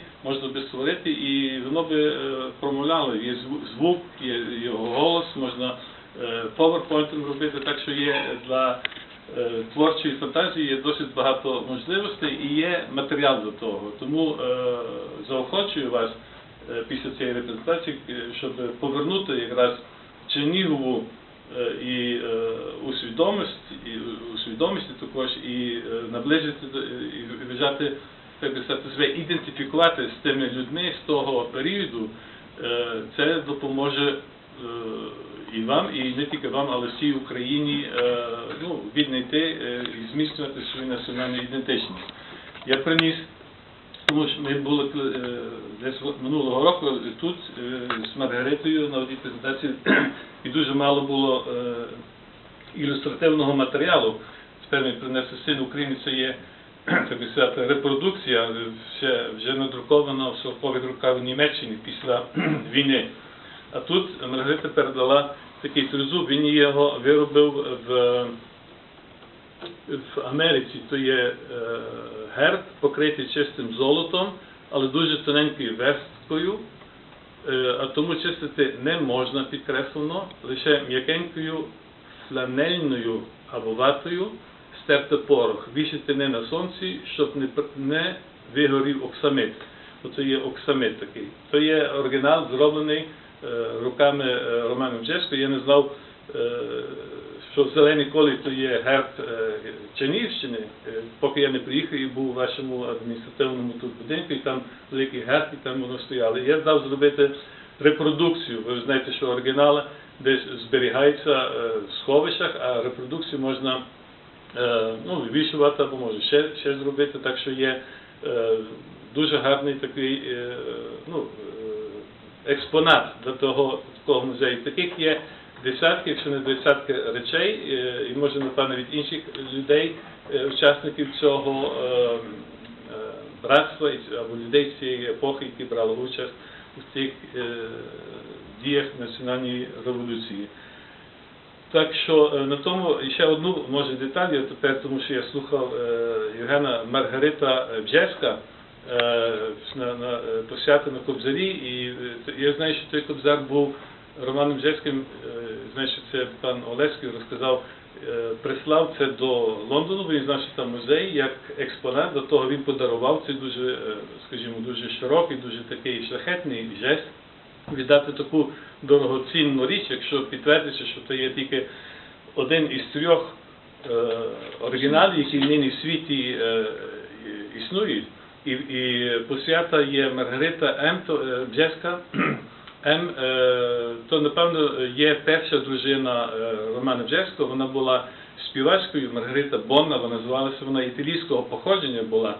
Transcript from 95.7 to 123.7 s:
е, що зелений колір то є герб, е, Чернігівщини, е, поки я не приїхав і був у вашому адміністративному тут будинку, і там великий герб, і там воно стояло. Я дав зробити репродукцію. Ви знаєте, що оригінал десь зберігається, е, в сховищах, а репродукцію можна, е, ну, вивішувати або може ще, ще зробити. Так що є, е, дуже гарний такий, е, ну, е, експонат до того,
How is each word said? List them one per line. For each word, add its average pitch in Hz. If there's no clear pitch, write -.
е, 120
що 139
зелений 151
колір 147
то 135
є 131
герб, 135
е, 113
Чернігівщини, 143
е, 117
поки 143
я 139
не 131
приїхав 147
і 135
був 131
у 123
вашому 127
адміністративному 120
тут 123
будинку, 151
і -
там 131
великий 135
герб, 135
і -
там 131
воно 123
стояло. 120
Я 139
дав 147
зробити 139
репродукцію. 151
Ви 120
знаєте, 131
що 139
оригінал 135
десь 135
зберігається, 135
е, 127
в -
сховищах, -
а 127
репродукцію 131
можна, 131
е, 117
ну, 180
вивішувати 143
або 135
може 110
ще, 147
ще 139
зробити. 139
Так 131
що -
є, 131
е, 113
дуже 151
гарний 139
такий, 135
е, 123
ну, 156
е, 143
експонат 156
до 127
того, 131